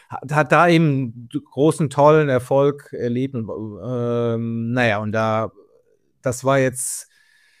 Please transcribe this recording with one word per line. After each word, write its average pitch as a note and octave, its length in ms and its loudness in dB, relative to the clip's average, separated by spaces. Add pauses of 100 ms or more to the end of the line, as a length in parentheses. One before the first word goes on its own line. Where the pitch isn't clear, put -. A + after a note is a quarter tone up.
(100)
hat, - 220 -12
hat D3+ 200 2
da E3 160 6
eben C3+ 640 0
großen, D3+ 560 0
tollen D3+ 400 4
Erfolg C#3 640 0
erlebt. B2 420 -4
Und, A2+ 140 -8 (340)
ähm, A#2 920 -4
naja, A#2 260 0
und G#2+ 140 -4
da, A2 380 0 (720)
das B2+ 220 -6
war C3+ 140 2
jetzt, - 500 -4 (520)